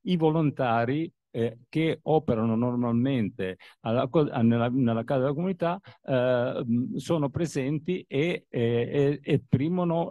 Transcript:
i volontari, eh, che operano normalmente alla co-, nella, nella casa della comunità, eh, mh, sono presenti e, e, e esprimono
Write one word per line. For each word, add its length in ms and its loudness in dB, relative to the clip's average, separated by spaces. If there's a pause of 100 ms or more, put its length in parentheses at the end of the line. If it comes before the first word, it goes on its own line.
i 140 0
volontari, 920 2 (180)
eh, 300 -4 (100)
che 320 0
operano 540 2
normalmente 1000 0 (240)
alla 260 0
co-, 160 2 (180)
nella, 280 4
nella 340 0
casa 180 -2
della 120 0
comunità, 460 -4 (240)
eh, 640 0
mh, 300 -2
sono 340 -2
presenti 800 -4
e, 420 -2
e, 100 -4
e 640 0
esprimono 880 0